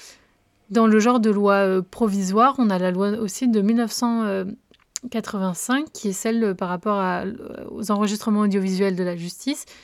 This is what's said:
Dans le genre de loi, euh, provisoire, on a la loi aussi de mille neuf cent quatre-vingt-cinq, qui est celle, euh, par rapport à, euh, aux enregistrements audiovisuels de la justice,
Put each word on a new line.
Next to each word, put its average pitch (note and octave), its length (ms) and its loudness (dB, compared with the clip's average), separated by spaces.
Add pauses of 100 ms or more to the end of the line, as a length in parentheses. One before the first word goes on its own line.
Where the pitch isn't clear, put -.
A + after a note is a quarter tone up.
(680)
Dans A3+ 160 4
le G#3+ 140 6
genre A#3+ 220 4
de G#3+ 80 4
loi, G3+ 240 4
euh, F#3+ 280 4
provisoire, G3+ 760 2
on A#3+ 120 2
a F#3+ 80 2
la F#3 140 0
loi G3 200 0
aussi A3+ 360 -4
de A3 140 4
mille A3 160 2
neuf A#3 160 -2
cent A3 520 -2 (640)
quatre-vingt-cinq, A3 840 -4
qui - 160 -6
est F#3+ 40 -2
celle, A3+ 300 -2
euh, G3+ 100 0
par F3+ 160 -4
rapport G3 300 -2
à, F3+ 220 -2
euh, F#3+ 120 -6 (380)
aux - 180 -8
enregistrements G#3 520 0
audiovisuels F#3+ 540 2
de F3+ 80 -2
la F3 120 -2
justice, F3 500 -8 (180)